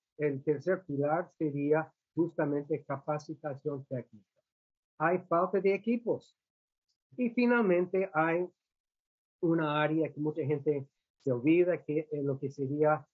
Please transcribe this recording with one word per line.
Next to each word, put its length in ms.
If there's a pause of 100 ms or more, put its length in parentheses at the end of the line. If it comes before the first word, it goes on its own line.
(180)
el 260
tercer 400
pilar 540
sería 540 (220)
justamente 680
capacitación 1040
técnica. 560 (560)
Hay 220
falta 400
de 140
equipos. 640 (760)
Y 140
finalmente 840
hay 340 (920)
una 420
área 300
que 80
mucha 240
gente 440 (340)
se 80
olvida, 540
que 260
es 140
lo 140
que 120
sería 640